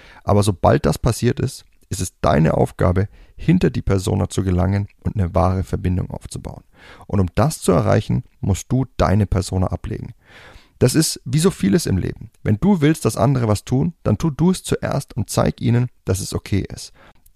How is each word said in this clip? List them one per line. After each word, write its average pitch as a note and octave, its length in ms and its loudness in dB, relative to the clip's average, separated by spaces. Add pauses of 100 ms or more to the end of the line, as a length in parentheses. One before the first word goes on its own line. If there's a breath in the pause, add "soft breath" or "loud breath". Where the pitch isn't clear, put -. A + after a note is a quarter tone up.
(220 loud breath)
Aber G2+ 200 4
sobald G2 420 2
das - 140 0
passiert - 420 0
ist, - 240 -6 (240)
ist F#2+ 120 -6
es F#2 200 -8
deine - 340 4
Aufgabe, F#2 540 0 (280 soft breath)
hinter - 340 2
die - 120 -4
Persona G2 460 0
zu - 140 -4
gelangen F#2+ 460 0 (120)
und - 160 -6
eine F2+ 180 -2
wahre F#2 300 0
Verbindung F#2 460 -4
aufzubauen. - 520 -14 (440 loud breath)
Und G2+ 140 0
um F2+ 140 2
das B2 260 0
zu - 120 2
erreichen, A2 520 2 (160)
musst G2+ 300 -2
du C3 140 0 (120)
deine F#2+ 300 2
Persona F#2 420 -2
ablegen. - 440 -8 (640 loud breath)
Das B2+ 160 2
ist D#3+ 300 0
wie B2+ 140 0
so F3+ 120 2
vieles F#3 360 0
im F#2+ 120 0
Leben. - 320 -6 (120)
Wenn G#2 180 0
du F#3 200 2
willst, D3+ 240 2
dass A2+ 120 -2
andere B2 320 2
was G#2 160 0
tun, D3+ 380 -2
dann - 160 0
tu E3 120 -2
du D#3 200 2
es F#3 120 -2
zuerst - 540 -4
und - 140 -4
zeig - 300 0
ihnen, A#2+ 280 0 (160)
dass F#2+ 160 -2
es - 140 -8
okay - 340 -4
ist. - 240 -16 (440 soft breath)